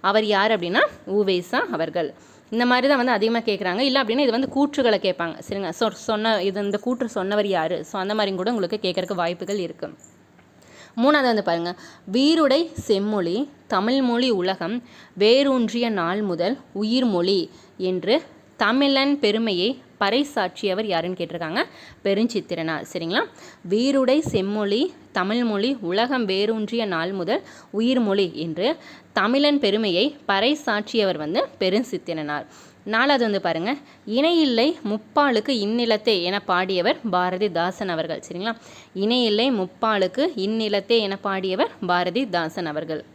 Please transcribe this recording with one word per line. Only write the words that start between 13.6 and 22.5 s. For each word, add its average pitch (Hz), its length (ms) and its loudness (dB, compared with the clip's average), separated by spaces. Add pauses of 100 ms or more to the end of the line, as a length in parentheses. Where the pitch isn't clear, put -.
தமிழ்மொழி 240 540 2 (120)
உலகம் 185 340 -2 (480)
வேரூன்றிய 240 640 4 (140)
நாள் 180 300 -2
முதல் 175 260 0 (260)
உயிர்மொழி" 214 560 2 (500)
என்று 185 260 0 (480)
தமிழன் 277 560 2
பெருமையை 214 500 0 (320)
பறைசாற்றியவர் 208 920 -2
யாருன்னு 175 280 -2
கேட்டிருக்காங்க. 170 400 -4 (440)
பெருஞ்சித்திரனார், 190 880 -2